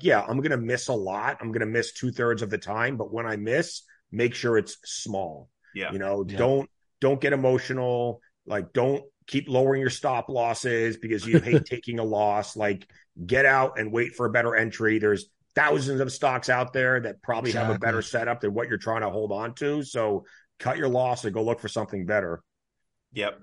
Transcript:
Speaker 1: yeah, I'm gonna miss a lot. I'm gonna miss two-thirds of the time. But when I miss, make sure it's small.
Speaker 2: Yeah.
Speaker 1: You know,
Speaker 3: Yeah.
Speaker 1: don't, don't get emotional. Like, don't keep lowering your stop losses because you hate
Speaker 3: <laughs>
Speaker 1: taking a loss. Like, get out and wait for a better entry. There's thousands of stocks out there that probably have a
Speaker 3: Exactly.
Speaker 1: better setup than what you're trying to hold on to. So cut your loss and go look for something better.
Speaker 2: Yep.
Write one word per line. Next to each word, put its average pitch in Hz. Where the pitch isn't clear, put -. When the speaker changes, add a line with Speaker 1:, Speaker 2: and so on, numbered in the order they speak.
Speaker 1:
yeah, 113
I'm 127
gonna 147
miss 120
a 131
lot. 104
I'm 113
gonna 113
miss 113
two-thirds 120
of 110
the 104
time. 113
But 104
when 117
I 107
miss, 117
make 120
sure 120
it's -
small. 90
Speaker 2:
Yeah. 95
Speaker 1:
You 98
know, 98
Speaker 3:
Yeah. 98
Speaker 1:
don't, 135
don't 135
get 139
emotional. 127
Like, 101
don't 139
keep 139
lowering 135
your 127
stop 131
losses 117
because 110
you 135
hate 139
Speaker 3:
<laughs> -
Speaker 1:
taking 120
a 113
loss. 104
Like, 104
get 127
out 135
and 107
wait 120
for 123
a 110
better 117
entry. 110
There's 104
thousands 143
of 131
stocks 127
out 123
there 127
that 107
probably 117
have 113
a 110
Speaker 3:
Exactly. 98
Speaker 1:
better 113
setup 117
than 101
what 120
you're 110
trying 113
to 101
hold 104
on 113
to. 147
So 110
cut 131
your 143
loss 123
and 98
go 110
look 113
for 107
something 101
better. 90
Speaker 2:
Yep. 101